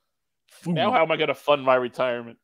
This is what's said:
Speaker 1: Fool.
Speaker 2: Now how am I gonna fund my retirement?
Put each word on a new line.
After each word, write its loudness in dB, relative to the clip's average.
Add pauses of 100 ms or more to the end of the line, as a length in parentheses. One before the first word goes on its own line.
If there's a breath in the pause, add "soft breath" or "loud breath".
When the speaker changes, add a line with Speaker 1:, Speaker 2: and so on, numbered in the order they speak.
(500)
Speaker 1:
Fool. -8
Speaker 2:
Now 0
how 2
am 0
I -2
gonna -2
fund 0
my 4
retirement? -4